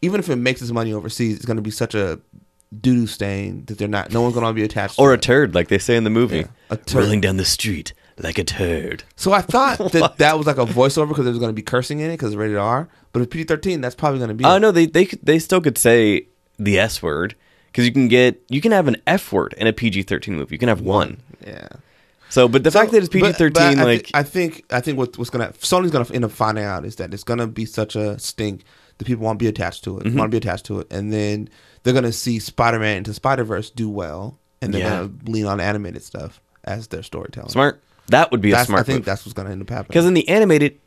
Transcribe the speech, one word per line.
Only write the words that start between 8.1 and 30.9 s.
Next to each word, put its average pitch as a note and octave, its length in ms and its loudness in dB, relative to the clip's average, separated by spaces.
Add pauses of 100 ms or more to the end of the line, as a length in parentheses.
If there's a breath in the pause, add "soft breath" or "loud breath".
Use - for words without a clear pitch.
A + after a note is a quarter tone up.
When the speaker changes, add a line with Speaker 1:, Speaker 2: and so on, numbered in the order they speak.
Speaker 2:
like E2 200 -6
a F#2 40 -2
turd. E2 600 -4 (120)
Speaker 1:
So - 160 0
I G3 100 4
thought B3 360 0
that F#3+ 160 -4
Speaker 2:
<laughs> E3 80 4
What? - 160 0
Speaker 1:
that D3+ 200 4
was D3+ 100 0
like D3 100 0
a B2+ 80 2
voiceover C#3 500 2
'cause C#3+ 100 0
there B2 60 0
was A#2 80 -4
gonna A#2 140 -2
be G#2+ 80 -8
cursing B2+ 380 -4
in D#3 120 -4
it E3 60 -8
'cause C3+ 120 -4
it's G#2 60 -6
rated G#2+ 220 -2
R. A#2+ 300 -2 (260 soft breath)
But A#2+ 80 0
with B2 80 -2
P E3 100 -8
G D#3+ 60 -4
thirteen, E3 360 -2
that's B2 140 -6
probably C#3+ 240 -2
gonna A#2 140 -4
be A2+ 100 -6
Speaker 2:
Oh, E3 120 6
Speaker 1:
it. G3 40 4
Speaker 2:
no, G#3+ 120 6
they, E3+ 160 6
they E3+ 180 4
could, - 180 -12
they D#3 160 4
still F#3 220 0
could C#3+ 160 0
say A2+ 500 4 (320)
the G2+ 200 2
S G#2+ 220 0
word E2 340 -2 (380)
'cause A#2+ 120 2
you A#2+ 60 2
can C3 160 2
get, B2 420 4
you C#3 100 -2
can A3+ 120 2
have F#3 160 4
an A#2+ 100 0 (100)
F F3 240 -2
word F2+ 260 -2
in G#2+ 100 0
a A2 60 2
P A#2 180 -2
G F#2+ 120 -2
thirteen F#2+ 320 -6
movie. D2 200 -8
You - 40 -10
can B2 80 0
have A2 140 0
one. F#2 360 -2 (280)
Speaker 1:
Yeah. G1+ 220 -18 (640 soft breath)
Speaker 2:
So, B2+ 200 6
but B2+ 160 2
the D#3 60 4
Speaker 1:
So, G3 80 6
Speaker 2:
fact A3 120 4
that A3+ 60 6
it's F#3+ 100 2
Speaker 1:
but, F#3 140 2
but G3+ 60 4
Speaker 2:
P G3+ 60 2
G - 40 -6
thirteen, E3 260 4
Speaker 1:
I E3+ 120 6
thi-, C#3 100 4
Speaker 2:
like A#2 300 2
Speaker 1:
I C#3+ 80 2
think, E3 480 -4
I B2 100 -2
think C#3 160 -4
what, B2 200 -4
what's B2 120 -8
gonna, A#2+ 300 -6
Sony's F3+ 320 0
gonna B2+ 220 -2
end A#2+ 120 -2
up G#2+ 60 -4
finding G#2+ 340 -2
out F2+ 200 -6
is G#2+ 120 -14
that F2+ 160 -10
it's G2+ 100 -14
gonna A#2+ 240 -4
be A2 180 -8
such A2 300 -6
a G#2+ 240 -4
stink G#2 440 -8 (340 soft breath)
that - 80 -12
people A2+ 180 -4
won't A2 160 -2
be A#2 80 0
attached G2 380 -6
to F#2+ 140 -8
it. - 60 -8
Speaker 2:
Mm-hmm. A#2 120 -2
Speaker 1:
Won't A2 140 0
be A#2 60 0
attached G2+ 280 -4
to G2+ 140 -8
it. - 120 -10